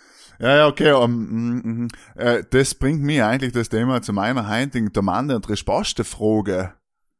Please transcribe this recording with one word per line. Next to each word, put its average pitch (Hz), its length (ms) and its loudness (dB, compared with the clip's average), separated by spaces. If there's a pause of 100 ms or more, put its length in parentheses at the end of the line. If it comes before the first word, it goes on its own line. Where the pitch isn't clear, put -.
(400)
Ja, 131 200 4
ja, 151 80 8
okay, 147 240 4 (120)
ähm, 117 260 0
mm, 117 540 -4
mm, 120 40 -4 (280)
äh, 120 340 0
das 131 240 2
bringt 143 280 -2
mich 143 200 0
eigentlich 123 300 0
das 117 160 -2
Thema 120 340 0
zu 104 120 -6
meiner 107 360 -2
heutigen 117 440 -2
Domande- 107 420 0
und 107 140 -6
Resposte-Frage. 107 1200 -2 (480)